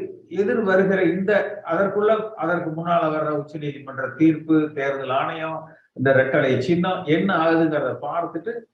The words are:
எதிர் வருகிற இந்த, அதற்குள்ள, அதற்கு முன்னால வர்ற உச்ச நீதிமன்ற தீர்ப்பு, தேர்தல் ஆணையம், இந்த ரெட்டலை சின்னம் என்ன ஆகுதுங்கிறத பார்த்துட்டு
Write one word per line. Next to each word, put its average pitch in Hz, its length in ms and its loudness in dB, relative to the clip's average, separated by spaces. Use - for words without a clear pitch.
எதிர் 208 320 0
வருகிற 185 420 2
இந்த, 196 640 0
அதற்குள்ள, 196 680 0
அதற்கு 165 360 -2
முன்னால 170 320 0
வர்ற 151 280 0
உச்ச 147 280 -6
நீதிமன்ற 131 520 -8
தீர்ப்பு, 156 640 2
தேர்தல் 135 360 -4
ஆணையம், 160 600 -4
இந்த 135 180 2
ரெட்டலை 131 460 4
சின்னம் 175 460 0
என்ன 180 340 2
ஆகுதுங்கிறத 160 640 2
பார்த்துட்டு 165 520 -6